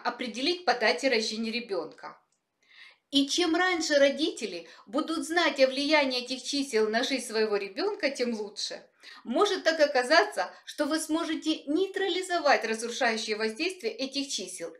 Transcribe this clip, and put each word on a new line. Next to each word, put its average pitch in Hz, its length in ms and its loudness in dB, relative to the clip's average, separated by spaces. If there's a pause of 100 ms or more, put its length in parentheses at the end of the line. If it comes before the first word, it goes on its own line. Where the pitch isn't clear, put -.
определить 247 640 -4
по 254 80 6
дате 240 360 2
рождения 226 420 0
ребенка. 196 680 -6 (920)
И 277 160 4
чем 330 280 2
раньше 339 400 2
родители 269 720 2 (200)
будут 294 380 -2
знать 311 340 0
о 262 80 8
влиянии 269 560 2
этих 254 200 -8
чисел 226 460 0
на 226 140 0
жизнь 262 240 -2
своего 214 280 0
ребенка, 302 540 -2
тем 240 240 -2
лучше. 202 500 -8 (400)
Может 330 400 0
так 320 160 2
оказаться, 277 720 2 (140)
что - 200 -4
вы 311 140 0
сможете 311 640 -2
нейтрализовать 349 1000 2
разрушающее 220 680 -2
воздействие 220 580 -4
этих 277 360 -6
чисел 175 500 -8